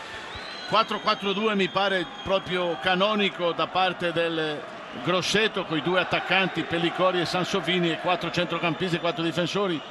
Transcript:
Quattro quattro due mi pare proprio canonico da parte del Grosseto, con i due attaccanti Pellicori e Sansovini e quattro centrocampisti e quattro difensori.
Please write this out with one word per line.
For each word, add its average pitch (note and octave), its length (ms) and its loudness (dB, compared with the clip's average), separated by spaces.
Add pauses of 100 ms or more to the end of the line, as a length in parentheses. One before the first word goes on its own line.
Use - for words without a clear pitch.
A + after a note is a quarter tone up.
(680)
Quattro G#3 300 2
quattro G3+ 340 0
due G#3+ 220 2
mi F#3+ 140 4
pare F#3+ 360 2 (200)
proprio F3+ 560 0
canonico F#3 720 2
da D#3+ 160 0
parte F3+ 440 0
del D#3+ 480 -2 (440)
Grosseto, F#3+ 600 2
con D#3+ 120 -2
i D3 60 0
due F3+ 180 2
attaccanti F3 600 2
Pellicori E3+ 580 0
e E3 40 0
Sansovini F3 680 0
e D3+ 60 -4
quattro F3 340 -2
centrocampisti F3 640 0
e E3+ 40 -4
quattro E3 220 -2
difensori. E3+ 580 0 (100)